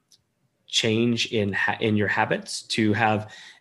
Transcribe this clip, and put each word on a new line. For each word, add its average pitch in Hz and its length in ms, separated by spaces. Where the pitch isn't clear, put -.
change 117 600
in 101 260
ha-, - 260
in 107 160
your 104 120
habits - 560
to 107 300
have 107 380